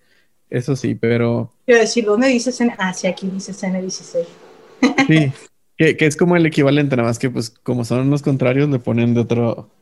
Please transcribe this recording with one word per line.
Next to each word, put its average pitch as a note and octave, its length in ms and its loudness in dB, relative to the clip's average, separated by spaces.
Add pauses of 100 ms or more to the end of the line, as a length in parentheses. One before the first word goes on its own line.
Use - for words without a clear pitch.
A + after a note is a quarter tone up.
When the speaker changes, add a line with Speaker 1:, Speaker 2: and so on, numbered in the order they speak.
(480)
Speaker 1:
Eso C3 260 -4
sí, A#2 200 -2
pero A#2 580 0 (140)
Speaker 2:
Quiero A#3 140 6
decir, A3 240 0
¿dónde G#3+ 240 2
dice B3 220 0
C A#3+ 140 -2
N? A#3 140 0
Ah, F#3 140 -2
sí, - 140 -6
aquí F#3 220 -6
dice F#3+ 240 -10
C G3 140 -10
N F#3 140 -4
dieciséis. F3+ 460 -6 (800)
Speaker 1:
Sí, D3+ 260 4 (440)
que, D#3+ 200 2
que D#3+ 100 2
es C#3+ 100 0
como F3 180 2
el E3+ 120 4
equivalente, C#3+ 500 2
nada A#2 120 0
más A#2 100 -4
que, C3+ 120 -2
pues, B2 200 -6
como B2 340 -6
son B2+ 260 0
los C#3+ 120 0
contrarios, C3+ 460 0
le C3+ 100 0
ponen A#2 360 0
de A#2+ 60 2
otro, A#2 500 -2 (120)